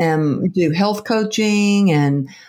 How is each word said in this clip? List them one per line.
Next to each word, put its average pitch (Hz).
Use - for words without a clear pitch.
am, 156
do 165
health 202
coaching 208
and, 143